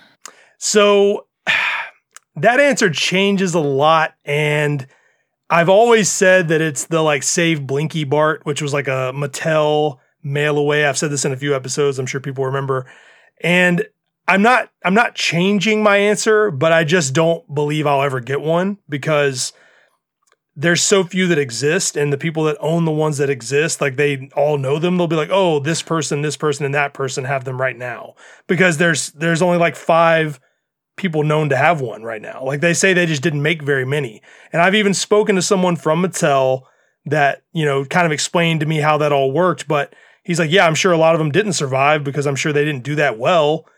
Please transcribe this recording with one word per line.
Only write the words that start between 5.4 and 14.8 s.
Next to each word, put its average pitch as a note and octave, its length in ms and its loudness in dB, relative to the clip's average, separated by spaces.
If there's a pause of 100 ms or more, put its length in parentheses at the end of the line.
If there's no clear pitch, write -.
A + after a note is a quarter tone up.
I've E3+ 200 4
always A3 400 4
said F#3 400 4
that D#3 120 2
it's D#3+ 260 -4
the, D#3+ 160 0
like, D3 200 0
Save E3 440 -2
Blinky D3+ 380 -4
Bart, D3+ 400 0
which D3+ 180 -6
was, C#3+ 100 -4
like, C#3+ 160 -2
a C3 260 -4
Mattel D3+ 840 -2 (240)
mail D3 360 -2
away. D3 280 2
I've C#3 120 -2
said D#3 120 -2
this C#3+ 140 -4
in C#3 80 -2
a C3 40 -6
few C#3+ 180 -2
episodes. C3+ 440 -2
I'm C3 80 -6
sure C3+ 140 -8
people C3+ 260 -6
remember. C3+ 440 -4 (520)
And F3 440 2 (420)
I'm F#3+ 140 2
not, A#3+ 280 2 (140)